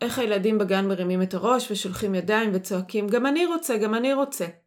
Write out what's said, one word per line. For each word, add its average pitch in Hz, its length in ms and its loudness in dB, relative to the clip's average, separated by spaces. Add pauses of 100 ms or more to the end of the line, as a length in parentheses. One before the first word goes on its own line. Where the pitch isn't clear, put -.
איך 240 180 -2
הילדים 214 400 2
בגן 190 300 2
מרימים 185 340 0
את 185 120 -2
הראש 233 360 0
ושולחים 196 440 -4
ידיים 214 400 0
וצועקים, 185 540 -2
"גם 240 180 2
אני 311 200 2
רוצה, 330 300 -2
גם 214 180 0
אני 254 200 0
רוצה." 269 320 -2 (200)